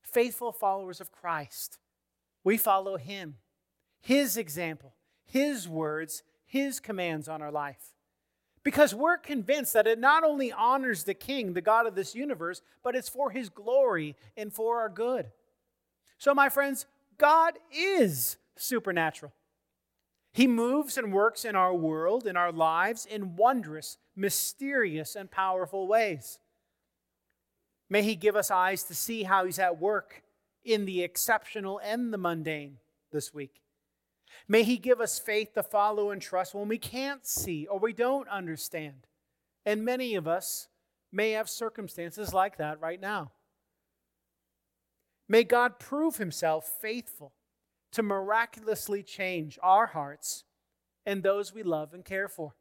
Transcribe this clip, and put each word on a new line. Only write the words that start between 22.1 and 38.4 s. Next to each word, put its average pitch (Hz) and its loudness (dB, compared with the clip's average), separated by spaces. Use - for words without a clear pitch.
in 180 -2
our 175 2
lives, 165 2
in 202 -10
wondrous, 190 2
mysterious, 196 -2
and 196 -12
powerful 190 -2
ways. 202 0
May 208 4
he 214 0
give 202 2
us 202 0
eyes 185 0
to 170 -12
see 226 -6
how 185 4
he's 185 -4
at 180 0
work 196 -2
in 214 0
the 185 -2
exceptional 202 -2
and 233 -4
the 208 -4
mundane 156 -4
this 147 -6
week. 143 -14
May 214 6
he 240 2
give 233 4
us - -2
faith 214 -2
to 208 0
follow 208 0
and 196 -8
trust 185 -4
when 202 -6
we 226 -2
can't 269 -8
see 160 -6
or 196 -4
we 220 0
don't 247 0
understand. 160 -8